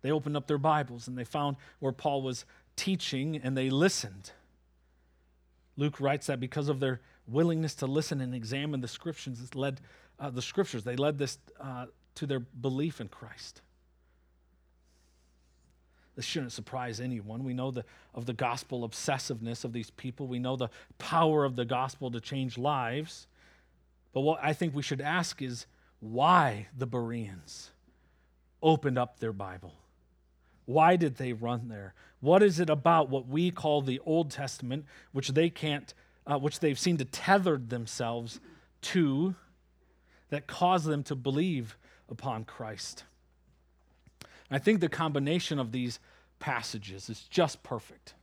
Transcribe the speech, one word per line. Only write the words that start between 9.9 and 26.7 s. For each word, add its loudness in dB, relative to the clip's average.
uh, -6
the -4
scriptures, -2
they -4
led 2
this, -4
uh, -10
to -6
their -2
belief -4
in -8
Christ. -18
This -8
shouldn't -4
surprise -6
anyone. -6
We -4
know -2
the, -6
of -8
the -4
gospel -2
obsessiveness -4
of -4
these -6
people. -10
We -4
know 0
the -2
power 4
of 0
the 0
gospel -2
to -6
change -4
lives. -2
But -2
what 2
I 2
think 0
we 0
should -2
ask 0
is -6
why 4